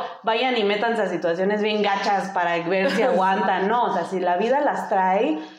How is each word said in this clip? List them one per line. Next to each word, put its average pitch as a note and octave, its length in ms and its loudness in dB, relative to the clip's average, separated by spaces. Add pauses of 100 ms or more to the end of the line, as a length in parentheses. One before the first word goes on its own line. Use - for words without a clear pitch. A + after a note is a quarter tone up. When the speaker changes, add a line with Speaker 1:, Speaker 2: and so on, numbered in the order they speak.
(240)
Speaker 1:
"Vayan A#3 340 0
y G#3 80 2
métanse G#3+ 360 0
a F#3+ 60 0
situaciones F3+ 540 0
bien G#3+ 200 0
gachas G3 500 0
para E3+ 260 0 (100)
ver F#3 240 2
si G3+ 100 0
Speaker 2:
<laughs> - 20 2
Speaker 1:
aguantan". F#3+ 640 2
No, A#3+ 160 2
o - 80 -2
sea, E3+ 100 -2
si F#3 160 -4
la F3+ 160 2
vida A#3 240 2
las C4 300 -2
trae, G#3 500 2 (200)